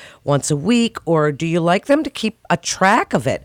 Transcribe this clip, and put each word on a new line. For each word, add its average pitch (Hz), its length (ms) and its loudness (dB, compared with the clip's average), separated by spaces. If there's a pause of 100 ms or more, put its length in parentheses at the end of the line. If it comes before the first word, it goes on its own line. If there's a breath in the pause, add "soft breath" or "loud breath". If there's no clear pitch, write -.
(240 loud breath)
once 143 280 0
a 151 40 2
week, 226 500 0
or 151 260 2
do 151 160 -6
you 170 120 0
like 175 260 0
them 285 180 2
to - 60 -6
keep - 300 -6 (120)
a 175 60 2
track 220 560 0
of 135 120 -2
it 123 200 -2